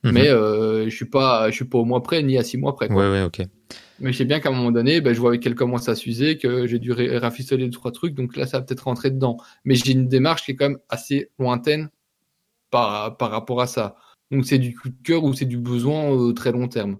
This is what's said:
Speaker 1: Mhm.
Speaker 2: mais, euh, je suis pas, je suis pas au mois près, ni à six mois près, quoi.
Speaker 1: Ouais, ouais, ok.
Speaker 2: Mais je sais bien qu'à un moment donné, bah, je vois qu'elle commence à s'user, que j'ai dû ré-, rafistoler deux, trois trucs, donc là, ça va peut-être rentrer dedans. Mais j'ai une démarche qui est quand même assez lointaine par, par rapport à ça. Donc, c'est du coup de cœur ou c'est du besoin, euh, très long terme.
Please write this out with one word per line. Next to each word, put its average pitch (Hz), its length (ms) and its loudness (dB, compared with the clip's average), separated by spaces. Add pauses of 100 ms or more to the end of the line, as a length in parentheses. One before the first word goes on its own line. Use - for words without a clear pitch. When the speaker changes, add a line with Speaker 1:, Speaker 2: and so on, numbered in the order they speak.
Speaker 1:
Mhm. 117 80 2
Speaker 2:
mais, 127 160 6
euh, 110 600 4
je 107 60 -8
suis 120 100 -8
pas, 123 460 2
je 110 40 -6
suis 127 100 -6
pas 123 120 0
au 117 80 4
mois 120 160 0
près, 160 220 0
ni 135 160 2
à 120 40 0
six - 140 -6
mois 139 180 -2
près, 110 120 -4
quoi. 104 100 2 (140)
Speaker 1:
Ouais, 98 80 2
ouais, 95 40 0
ok. 90 200 -4 (560)
Speaker 2:
Mais 131 120 -2
je 127 60 -4
sais 135 80 2
bien 151 160 0
qu'à 147 80 0
un 135 40 0
moment 123 180 0
donné, 127 300 4
bah, 123 120 4
je 117 60 0
vois 120 180 4
qu'elle 120 180 -2
commence 123 320 -2
à 117 80 0
s'user, 127 420 -2
que 123 300 0
j'ai 117 120 -2
dû 120 120 -4
ré-, 120 280 0
rafistoler 131 460 -2
deux, 123 60 -4
trois 123 200 -8
trucs, 160 240 -6
donc 127 200 -6
là, 139 120 -2
ça 135 100 -4
va 131 80 -4
peut-être 131 200 -8
rentrer 131 260 -2
dedans. 131 260 0 (280)
Mais 135 100 4
j'ai 127 180 0
une 131 160 2
démarche 139 340 2
qui - 80 -8
est 135 40 -4
quand 143 120 2
même 139 120 -4 (100)
assez 139 400 -4 (100)
lointaine 135 500 -2 (800)
par, 107 460 0
par 120 140 -2
rapport 120 300 -4
à 123 60 0
ça. 110 280 -4 (360)
Donc, 135 140 2
c'est 139 120 2
du 123 180 0
coup - 140 -12
de 127 140 -14
cœur 165 200 0
ou 139 100 2
c'est 135 120 -4
du 120 120 -4
besoin, 127 540 -2
euh, 123 220 2
très 120 180 -2
long 123 160 -2
terme. 101 320 -6